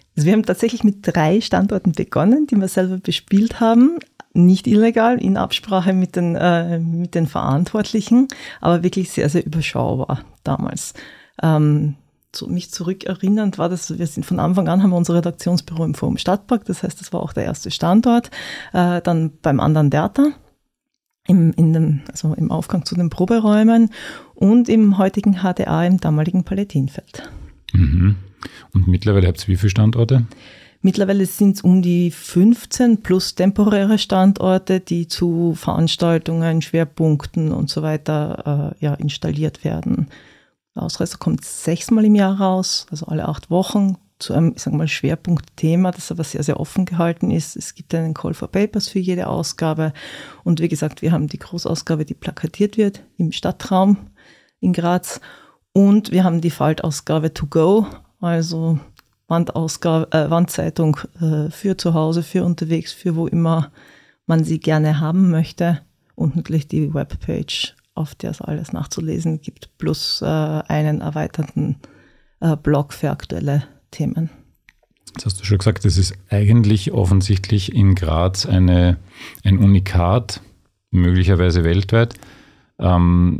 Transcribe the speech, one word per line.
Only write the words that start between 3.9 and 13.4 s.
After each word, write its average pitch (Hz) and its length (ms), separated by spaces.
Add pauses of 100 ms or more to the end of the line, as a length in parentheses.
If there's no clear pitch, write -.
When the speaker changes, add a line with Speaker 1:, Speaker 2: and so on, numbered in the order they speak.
Speaker 1:
Nicht 180 340
illegal, 226 500
in 190 180
Absprache 190 560
mit 185 240
den, 170 220
äh, 170 420
mit 165 340
den 165 140
Verantwortlichen, 214 1000 (320)
aber 170 220
wirklich 185 260
sehr, - 180
sehr 156 180
überschaubar 131 760 (240)
damals. - 480 (500)
Ähm, 151 520 (380)
so - 140
mich 180 240
zurückerinnernd 190 840